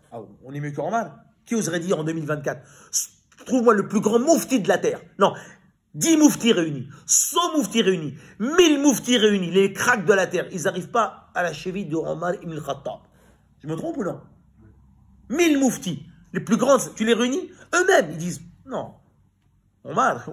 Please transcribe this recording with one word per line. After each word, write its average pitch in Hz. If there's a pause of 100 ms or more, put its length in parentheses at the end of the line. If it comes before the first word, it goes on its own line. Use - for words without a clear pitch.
(100)
Ah, 120 (220)
on 127
est 143
mieux 143
que 143
Omar. 185 (240)
Qui -
oserait 180
dire 175
en 156
deux 160
mille 160
vingt-quatre, « 143 (800)
Trouve-moi 240
le 202
plus 185
grand 208
moufti 262
de 165
la 180
terre. » 156 (200)
Non, 175 (600)
dix 285
mouftis 240
réunis, 151 (180)
cent 339
mouftis 233
réunis, 170 (260)
mille 302
mouftis 247
réunis, 196
les 196
cracks 233
de 180
la 190
terre, 175
ils 185
n'arrivent 180
pas -
à 175
la 165
cheville 185
de 151
Omar 160
ibn 160
Khattab. - (580)
Je 139
me 160
trompe 302
ou 233
non ? 143 (1080)
Mille 302
mouftis, 226 (280)
les 180
plus 156
grands, 254 (180)
tu 220
les 226
réunis, 254 (260)
eux-mêmes, 349
ils 165
disent, « 170 (240)
Non. 185 (920)
Omar, 156